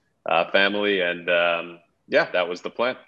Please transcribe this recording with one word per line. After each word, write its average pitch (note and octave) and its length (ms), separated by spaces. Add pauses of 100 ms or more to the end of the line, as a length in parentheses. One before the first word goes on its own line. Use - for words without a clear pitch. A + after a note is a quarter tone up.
(260)
uh, E2+ 240
family. G2+ 500
And, F2 280
um, E2+ 500 (280)
yeah, D3+ 240
that F2+ 180
was F2+ 140
the - 80
plan. A#2+ 260 (120)